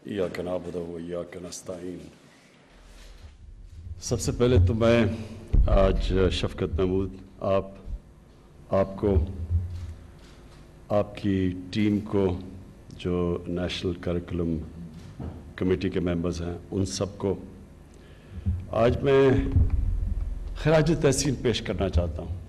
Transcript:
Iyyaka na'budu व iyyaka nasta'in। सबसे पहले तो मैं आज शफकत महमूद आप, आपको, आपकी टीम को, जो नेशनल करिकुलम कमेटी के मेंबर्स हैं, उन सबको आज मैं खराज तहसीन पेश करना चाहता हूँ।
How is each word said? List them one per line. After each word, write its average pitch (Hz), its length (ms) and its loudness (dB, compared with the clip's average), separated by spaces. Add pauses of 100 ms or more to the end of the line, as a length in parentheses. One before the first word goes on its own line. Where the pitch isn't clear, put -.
Iyyaka 90 360 -4
na'budu 87 360 -6
व 85 200 -8
iyyaka 87 500 -10
nasta'in। 87 520 -12 (2000)
सबसे 123 320 -2
पहले 120 340 6
तो 117 80 4
मैं 113 440 4 (500)
आज 95 640 4
शफकत 92 500 -2
महमूद 95 380 0 (240)
आप, 95 420 0 (880)
आपको, 98 460 2 (1700)
आपकी 98 580 2
टीम 104 500 0
को, 95 420 0 (560)
जो 87 500 -2
नेशनल 87 460 -4
करिकुलम 87 680 -4 (1000)
कमेटी 92 320 0
के 92 100 -2
मेंबर्स 85 400 -2
हैं, 85 320 -8
उन 95 120 0
सबको 95 540 -4 (1300)
आज 123 300 2
मैं 135 500 6 (1040)
खराज 156 460 4
तहसीन 135 320 2
पेश 113 260 0
करना 95 280 -2
चाहता 87 340 -2
हूँ। 82 260 -6